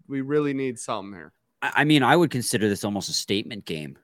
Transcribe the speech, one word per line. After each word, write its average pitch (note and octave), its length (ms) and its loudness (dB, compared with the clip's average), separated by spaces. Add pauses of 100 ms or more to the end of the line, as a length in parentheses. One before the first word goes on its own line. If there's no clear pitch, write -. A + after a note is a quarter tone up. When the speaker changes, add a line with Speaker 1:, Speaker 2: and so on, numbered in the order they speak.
Speaker 1:
we C3+ 140 -4
really C#3+ 320 0
need C3+ 240 -4
something G2+ 360 -8
here. E2+ 180 -18 (300)
Speaker 2:
I, - 140 -2
I C#3+ 80 4
mean, D3+ 180 6
I B2+ 140 6
would E3+ 160 4
consider A2 360 0
this G2+ 140 0
almost G2+ 260 -4
a - 40 -8
statement G#2 520 -4
game D2+ 400 -8